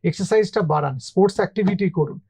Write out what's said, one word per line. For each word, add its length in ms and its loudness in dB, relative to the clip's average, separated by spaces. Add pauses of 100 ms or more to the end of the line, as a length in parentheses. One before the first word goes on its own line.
এক্সারসাইজটা 580 2
বাড়ান, 380 0
স্পোর্টস 360 0
অ্যাক্টিভিটি 540 0
করুন, 280 -2 (120)